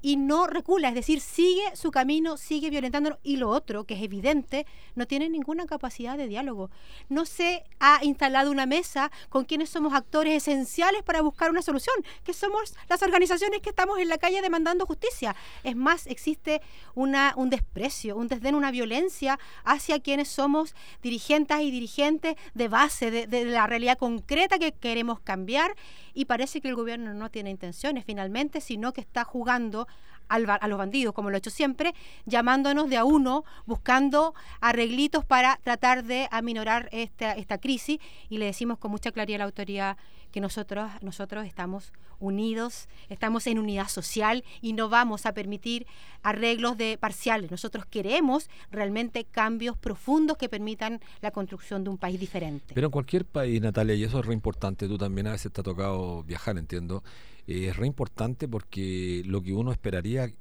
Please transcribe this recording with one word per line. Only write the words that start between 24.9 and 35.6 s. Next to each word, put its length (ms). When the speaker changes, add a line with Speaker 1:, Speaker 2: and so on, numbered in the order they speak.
Speaker 1:
cambiar, 560
y 120
parece 360
que 80
el 60
gobierno 380
no 160
tiene 200
intenciones, 560
finalmente, 560
sino 240
¿no? 80
que 80
está 240
jugando 600
al 180
ba-, 80
a 120
los 120
bandidos, 340
como 160
lo 60
ha 40
hecho 120
siempre, 420
llamándonos 640
de 80
a 60
uno, 400
buscando 680
arreglitos 640
para 380